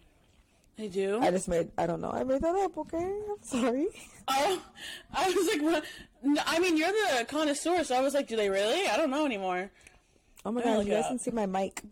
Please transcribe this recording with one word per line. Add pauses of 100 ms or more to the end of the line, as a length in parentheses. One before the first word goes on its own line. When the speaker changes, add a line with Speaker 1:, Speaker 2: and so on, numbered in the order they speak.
(760)
Speaker 1:
They
do?
Speaker 2:
I
just
made,
I
don't
know.
I
made
that
up,
okay? (260)
I'm
sorry. (400)
Speaker 1:
Oh, (540)
I
was
like,
"What?" (400)
No,
I
mean,
you're
the
connoisseur,
so
I
was
like,
"Do
they
really?"
I
don't
know
anymore. (760)
Speaker 2:
Oh
my
Speaker 1:
I'll
Speaker 2:
God,
Speaker 1:
look
Speaker 2:
you
Speaker 1:
it
Speaker 2:
guys
Speaker 1:
up.
Speaker 2:
can
see
my
mic. (120)